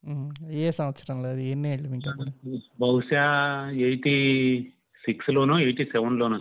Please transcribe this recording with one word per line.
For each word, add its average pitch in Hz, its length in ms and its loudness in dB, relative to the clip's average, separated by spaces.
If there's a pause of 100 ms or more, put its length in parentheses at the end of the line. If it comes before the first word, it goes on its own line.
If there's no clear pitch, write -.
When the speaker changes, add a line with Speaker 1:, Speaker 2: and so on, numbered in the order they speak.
Speaker 1:
ఉమ్, 147 460 -10
ఏ 156 200 -2
సంవత్సరంలో 135 580 -4
అది? 131 200 -4
ఎన్ని 143 240 -2
ఏళ్ళు 139 160 -6
మీకు 131 220 -6
అప్పుడు? 135 480 -8 (220)
Speaker 2:
బహుశా 127 440 4 (500)
ఎయిటీ 131 840 2 (460)
సిక్స్ 113 240 -2
లోనో, 139 280 4
ఎయిటీ 131 260 2
సెవెన్ 117 340 0
లోనో 113 220 2